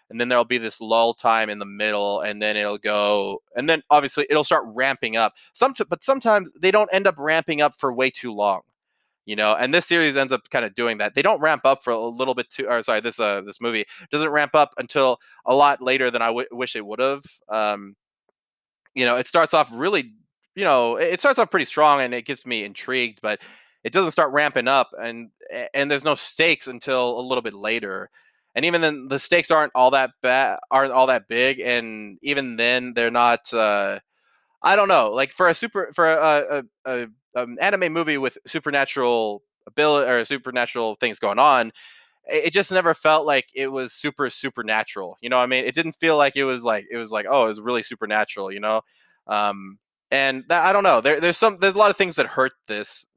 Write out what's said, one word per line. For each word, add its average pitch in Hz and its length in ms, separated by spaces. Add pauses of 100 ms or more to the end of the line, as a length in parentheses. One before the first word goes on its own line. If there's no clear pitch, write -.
and 113 100
then 123 100
there'll 123 160
be 123 140
this 113 200
lull 113 360
time 113 340
in 104 80
the 104 80
middle, 101 560
and 104 200
then 107 140
it'll 104 220
go, 104 640 (140)
and 131 120
then 160 220
obviously 147 400
it'll 151 140
start 156 240
ramping 117 500
up. 110 160 (200)
Some, 262 200 (160)
but - 140
sometimes 214 480 (100)
they 185 80
don't 208 240
end 196 140
up 160 100
ramping 156 440
up 147 140
for 135 160
way 127 200
too 123 200
long, 101 300 (640)
you 104 100
know, 107 200
and 127 180
this 170 140
series 160 280
ends 135 160
up 127 200
kinda 117 180
doing 113 300
that. 107 160
They 143 80
don't 185 180
ramp 151 240
up 135 180
for 123 80
a 113 80
little 120 360
bit 123 160
too, 135 180
or 117 140
sorry, 107 180
this, 117 180
uh, 101 220
this 98 180
movie 113 260 (260)
doesn't 151 180
ramp 147 240
up 147 240
until 131 400 (260)
a 127 120
lot 143 260
later 127 300
than 117 100
I 117 60
w-, 117 240
wish 120 240
it 107 100
would've. 131 380 (260)
Um, 104 460 (1000)
you 131 120
know, 120 100
it 127 120
starts 165 280
off 147 180
really, 135 400 (400)
you 196 120
know, 120 320
it, 170 160
it 185 60
starts 277 200
off 214 100
pretty - 160
strong 147 360
and 123 120
it 120 120
gets 131 200
me 117 180
intrigued, 120 600
but 107 180 (420)
it 113 80
doesn't 180 200
start 147 220
ramping 139 340
up, 135 240 (100)
and, 117 300 (200)
a-, 117 240
and 139 140
there's 139 140
no 151 100
stakes - 540
until 123 520
a - 20
little 127 200
bit 107 140
later. 101 560 (460)
And 131 60
even 170 160
then, 147 300
the 135 100
stakes 170 320
aren't 156 240
all 127 160
that 131 200 (120)
ba-, 127 340 (140)
aren't 135 220
all 131 140
that 117 200
big, 127 320
and 110 640
even 135 340
then, 123 380
they're 117 180
not, 120 420
uh, 104 460 (640)
I 196 140
don't 196 100
know. 127 240
Like, 135 220
for 180 160
a 165 40
super, 196 400
for 165 160
a, 147 540 (220)
a, 131 60 (120)
a, 113 40 (280)
um, 120 240
anime 185 320
movie 156 260
with 135 200 (100)
supernatural 123 960 (260)
abili-, 147 380
or 120 160
supernatural 123 720
things 110 240
going 104 180
on, 127 360 (580)
it, 143 140
it 160 80
just 190 180
never 170 220
felt 156 320
like 143 280
it 135 200
was 127 180
super 143 380
supernatural, 110 880
you 120 100
know 127 80
what 123 60
I 123 40
mean? 127 180
It 127 100
didn't 160 220
feel 160 180
like 139 220
it 139 80
was, 127 180
like, 110 260
it 117 80
was 113 140
like, 107 180
"Oh, 131 160
it 110 40
was 107 100
really 117 240
supernatural," 104 720
you 101 80
know? 110 200 (460)
Um, 101 520 (320)
and 135 360
that, 170 180
I 190 60
don't 202 120
know. 139 180
There, 147 180
there's 170 180
some, 214 220
there's 190 160
a - 20
lot 208 140
of 190 60
things 185 180
that 135 100
hurt 131 280 (160)
this 104 360 (120)